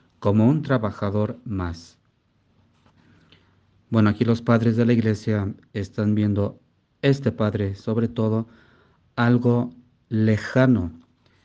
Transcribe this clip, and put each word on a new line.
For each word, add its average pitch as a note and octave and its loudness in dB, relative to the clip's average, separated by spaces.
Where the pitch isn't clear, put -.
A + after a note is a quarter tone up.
como G#2+ 2
un D3 2
trabajador G#2 -4
más". F2+ -8
Bueno, G#2+ 4
aquí G#2 -2
los A2+ 2
padres A2+ 2
de A#2+ 2
la A#2 2
iglesia G#2+ 0
están G#2 -4
viendo G#2 -2
este C#3 0
padre, G#2 -2
sobre A2+ -4
todo, A2 -2
algo A#2+ 2
lejano. A2 0